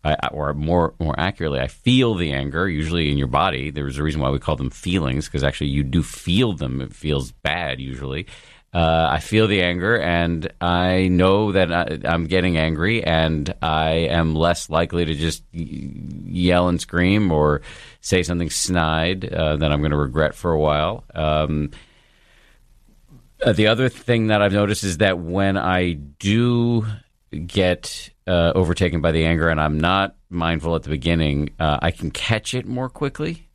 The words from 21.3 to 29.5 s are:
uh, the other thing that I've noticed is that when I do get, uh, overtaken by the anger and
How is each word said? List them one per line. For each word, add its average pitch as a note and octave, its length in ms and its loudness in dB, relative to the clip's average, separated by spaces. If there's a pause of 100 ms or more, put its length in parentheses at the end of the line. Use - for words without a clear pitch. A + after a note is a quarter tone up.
uh, A#2+ 80 4
the G#2+ 160 4
other A#2+ 200 2
thing A2+ 400 0
that G#2 140 4
I've G2 100 4
noticed G2+ 320 0
is F2 140 -4
that F#2 200 2
when F#2+ 380 0
I F2+ 360 0
do A2+ 960 0 (600)
get, - 640 -2 (160)
uh, E2+ 280 4
overtaken E2+ 460 2
by D#2+ 120 2
the D#2+ 120 2
anger E2 240 2
and D#2 120 2